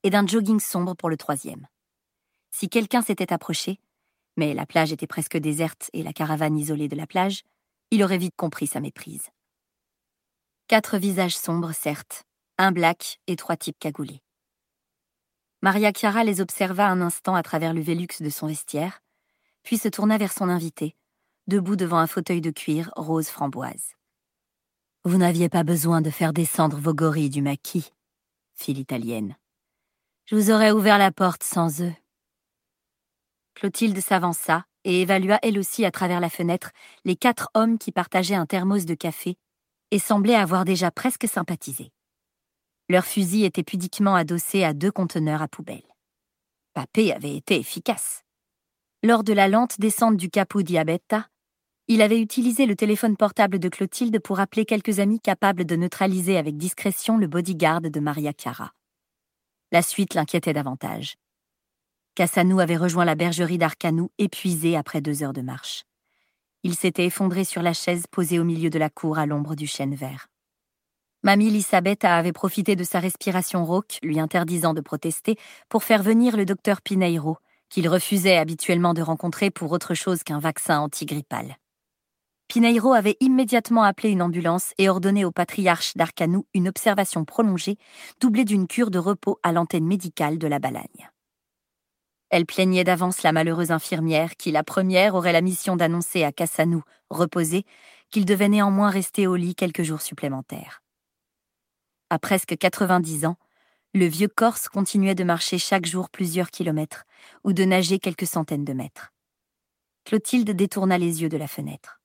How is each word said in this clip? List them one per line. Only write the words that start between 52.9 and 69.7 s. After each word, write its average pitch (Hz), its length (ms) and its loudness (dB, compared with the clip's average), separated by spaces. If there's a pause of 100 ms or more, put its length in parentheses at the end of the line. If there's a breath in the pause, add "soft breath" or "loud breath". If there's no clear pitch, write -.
portable 196 420 2
de 175 80 -2
Clotilde 214 520 -2
pour 190 200 -4
appeler 214 260 0
quelques 208 340 0
amis 208 200 2
capables 185 460 0
de 165 100 -2
neutraliser 185 600 0
avec 151 180 -2
discrétion 185 600 -2
le 196 100 2
bodyguard 170 540 0
de 151 180 -4
Maria 147 380 -2
Chiara. - 340 -10 (1000)
La 170 100 4
suite - 320 -2
l'inquiétait 160 400 -2
davantage. 135 640 -6 (960)
Cassano 185 460 4
avait 170 180 4
rejoint 175 280 2
la 160 100 4
bergerie 170 420 0
d'Arcanou 165 600 0
épuisé 170 580 0
après 147 260 -4
deux 147 220 -4
heures 139 100 -4
de 135 80 -8
marche. 131 440 -10 (800)
Il 175 120 -2
s'était 180 300 0
effondré 185 400 0
sur - 160 -6
la 170 120 2
chaise 170 380 -2
posée 175 260 0
au 165 60 2
milieu 165 260 0
de 160 80 -2
la 156 120 0
cour 156 280 -4
à 151 80 0
l'ombre 147 300 -2
du 147 100 -8
chêne 139 300 -4